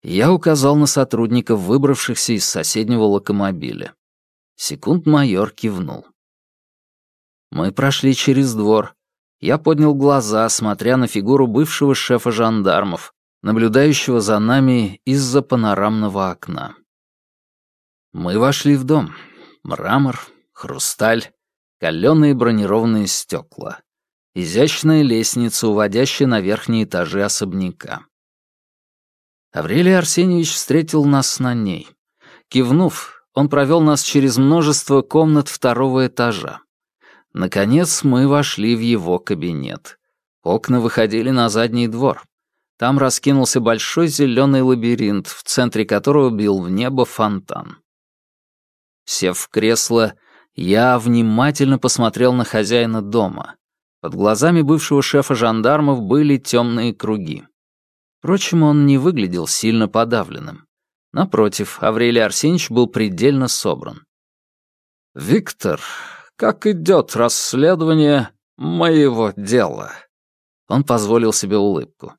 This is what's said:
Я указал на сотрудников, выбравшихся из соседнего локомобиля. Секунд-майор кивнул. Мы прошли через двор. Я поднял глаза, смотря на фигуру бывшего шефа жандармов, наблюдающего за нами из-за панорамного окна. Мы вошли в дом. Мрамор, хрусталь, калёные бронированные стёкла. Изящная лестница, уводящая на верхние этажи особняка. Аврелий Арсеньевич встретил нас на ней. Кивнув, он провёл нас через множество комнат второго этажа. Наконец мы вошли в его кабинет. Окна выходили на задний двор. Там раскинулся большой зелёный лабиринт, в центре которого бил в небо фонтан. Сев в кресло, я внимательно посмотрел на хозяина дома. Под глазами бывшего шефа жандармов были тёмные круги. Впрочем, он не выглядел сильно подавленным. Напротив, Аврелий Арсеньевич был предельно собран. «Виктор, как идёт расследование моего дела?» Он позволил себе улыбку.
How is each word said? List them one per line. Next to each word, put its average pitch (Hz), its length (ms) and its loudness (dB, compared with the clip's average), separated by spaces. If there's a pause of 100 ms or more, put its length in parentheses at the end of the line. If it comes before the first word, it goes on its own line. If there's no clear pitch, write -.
Я 107 280 2
указал 147 440 2
на 147 100 4
сотрудников, 117 720 0
выбравшихся 123 720 -2
из 101 120 -2
соседнего 110 600 -2
локомобиля. 98 920 -4 (640)
Секунд-майор 143 920 0
кивнул. 92 560 -8 (1400)
Мы 82 220 -4
прошли 139 420 0
через 135 400 2
двор. 107 420 2 (460)
Я 123 160 0
поднял 151 380 2
глаза, 123 540 2
смотря 107 480 0
на 127 100 2
фигуру 123 400 2
бывшего 139 480 0
шефа 123 360 -2
жандармов, 101 800 -2 (300)
наблюдающего 117 800 2
за 107 160 0
нами 120 680 2
из-за 135 380 0
панорамного 104 880 0
окна. - 460 -12 (1400)
Мы 87 240 -6
вошли 139 380 2
в 131 80 -2
дом. 131 320 0 (480)
Мрамор, 123 560 -2 (340)
хрусталь, 117 760 -4 (480)
калёные 135 560 2
бронированные 113 720 0
стёкла. - 720 -10 (560)
Изящная 151 680 2
лестница, 117 680 -2
уводящая 107 580 0
на 120 120 2
верхние 107 440 -2
этажи 92 400 -4
особняка. 95 840 -6 (1500)
Аврелий 180 460 2
Арсеньевич 175 560 0
встретил 156 500 0
нас 139 360 2
на 127 160 -2
ней. 95 340 -4 (580)
Кивнув, 131 840 0
он 143 160 2
провёл 143 320 2
нас 151 220 2
через 135 340 0
множество 143 640 2
комнат 151 460 2
второго 131 580 0
этажа. 120 560 -4 (720)
Наконец 107 720 0
мы 131 240 2
вошли 139 480 0
в 113 60 -6
его 101 360 0
кабинет. 78 800 -8 (460)
Окна 110 380 0
выходили 113 480 0
на 123 200 2
задний 117 380 -2
двор. 117 360 -2 (540)
Там 127 200 0
раскинулся 135 640 0
большой 117 480 0
зелёный 139 540 2
лабиринт, 117 680 0
в - 160 -16
центре 113 420 -2
которого 135 440 2
бил 104 300 0
в 87 100 -6
небо 123 360 -2
фонтан. - 720 -6 (1300)
Сев 92 320 -4
в - 120 -10
кресло, 113 640 0 (400)
я 113 440 2
внимательно 120 800 2
посмотрел 123 560 0
на 123 100 0
хозяина 113 580 0
дома. 101 540 -4 (460)
Под 82 140 -10
глазами 110 460 2
бывшего 147 400 2
шефа 139 340 0
жандармов 120 640 0
были 139 360 2
тёмные 120 560 -2
круги. 101 500 -6 (760)
Впрочем, 175 440 0
он 147 220 4
не 139 120 4
выглядел 101 500 -2
сильно 110 400 0
подавленным. 113 800 -4 (480)
Напротив, 110 680 -2
Аврелий 117 420 2
Арсеньевич 156 480 -2
был 120 160 4
предельно 117 600 0
собран. - 580 -6 (1080)
«Виктор, 95 680 -2 (600)
как - 240 -2
идёт 175 500 2
расследование 147 1160 2 (260)
моего 151 800 2
дела?» 98 560 -2 (720)
Он 131 160 0
позволил 113 500 0
себе 104 240 -2
улыбку. 90 600 -4